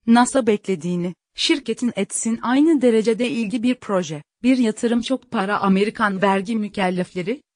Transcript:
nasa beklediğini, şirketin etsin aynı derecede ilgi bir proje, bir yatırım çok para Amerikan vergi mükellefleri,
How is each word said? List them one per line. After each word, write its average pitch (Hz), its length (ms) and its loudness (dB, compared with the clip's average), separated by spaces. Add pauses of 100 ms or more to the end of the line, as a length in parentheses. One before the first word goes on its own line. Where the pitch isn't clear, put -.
nasa 240 400 4
beklediğini, 180 680 -2 (200)
şirketin 254 600 -2
etsin 220 460 -4
aynı 277 400 2
derecede 226 480 2
ilgi 220 320 -4
bir 247 120 2
proje, 165 480 -4 (200)
bir 254 160 4
yatırım 233 420 0
çok - 300 -6
para 202 300 -2
Amerikan 196 600 0
vergi 196 340 0
mükellefleri, 185 840 -4 (140)